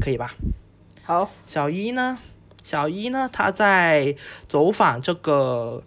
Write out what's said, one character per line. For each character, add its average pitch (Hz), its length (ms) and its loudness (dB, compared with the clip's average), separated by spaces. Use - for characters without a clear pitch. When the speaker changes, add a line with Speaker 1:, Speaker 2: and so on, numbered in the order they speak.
Speaker 1:
可 139 100 -2
以 120 80 -2
吧？ 120 160 -8
Speaker 2:
好。 185 280 -2
Speaker 1:
小 147 240 -2
一 202 220 -4
呢， 254 260 -2
小 151 260 -4
一 202 200 -6
呢， 262 240 -2
他 202 180 0
在 170 640 4
走 151 220 4
访 160 300 2
这 175 140 -2
个 127 720 -2